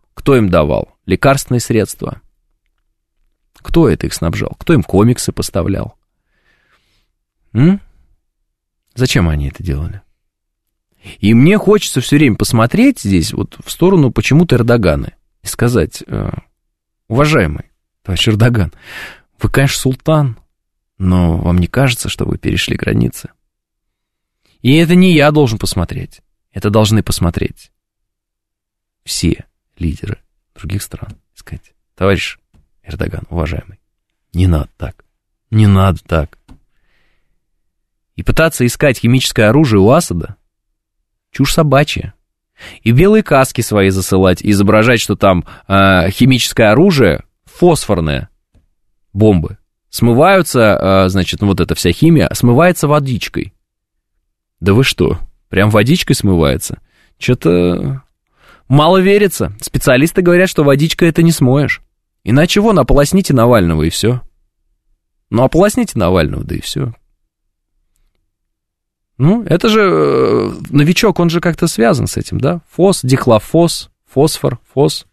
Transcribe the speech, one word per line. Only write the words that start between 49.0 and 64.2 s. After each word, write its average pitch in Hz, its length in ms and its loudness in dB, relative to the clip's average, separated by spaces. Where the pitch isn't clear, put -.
бомбы, 98 440 0
смываются, 123 880 2
э, 95 300 2
значит, 92 320 -4
ну, 101 60 0
вот 95 120 0
эта 87 140 -2
вся - 180 -2
химия, 147 420 2
смывается 151 540 2
водичкой. 139 680 -4
Да 98 140 0
вы 123 100 4
что, - 340 -2
прям 101 220 0
водичкой 120 440 0
смывается? 80 640 -2
Чё-то - 840 -2
мало 156 280 4
верится. 196 600 0
Специалисты 139 600 0
говорят, 175 280 2
что - 140 -2
водичкой 147 460 2
это 165 120 0
не 165 100 4
смоешь. 135 500 0
Иначе 160 380 2
вон, 208 180 2
ополосните 143 540 2
Навального, 107 500 2
и 82 60 0
всё. 120 320 -2